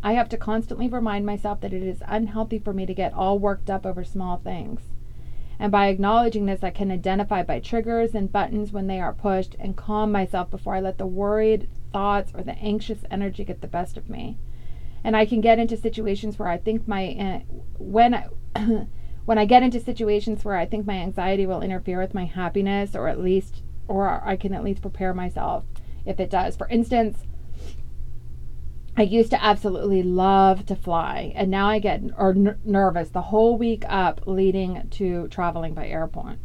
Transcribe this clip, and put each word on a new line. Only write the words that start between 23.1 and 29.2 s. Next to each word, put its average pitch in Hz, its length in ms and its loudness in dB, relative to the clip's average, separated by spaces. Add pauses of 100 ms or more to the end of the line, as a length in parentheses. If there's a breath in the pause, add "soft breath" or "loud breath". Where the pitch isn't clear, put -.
least, 185 440 0 (260)
or 196 360 0
I 196 120 0
can 190 160 -2
at - 100 -4
least 196 200 -2
prepare 190 320 -2
myself 180 500 -2 (420 loud breath)
if 190 140 -2
it 185 100 -2
does. 185 260 0
For 196 120 -4
instance, 226 560 2 (1700 loud breath)
I 226 60 4
used 220 280 4